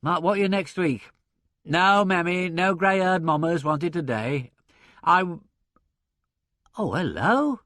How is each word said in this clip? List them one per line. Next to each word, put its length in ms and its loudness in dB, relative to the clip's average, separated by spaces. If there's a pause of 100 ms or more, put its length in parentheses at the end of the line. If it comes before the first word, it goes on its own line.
Might 220 -2
want 160 0
you 100 2
next 280 -2
week. 320 -2 (540)
No, 400 4
Mammy, 460 0
no 240 0
grey-haired 500 2
mommas 400 0
wanted 300 -2
today. 580 -4 (520)
I 160 4
w-, 220 -4 (1400)
oh, 140 -2
hello. 760 0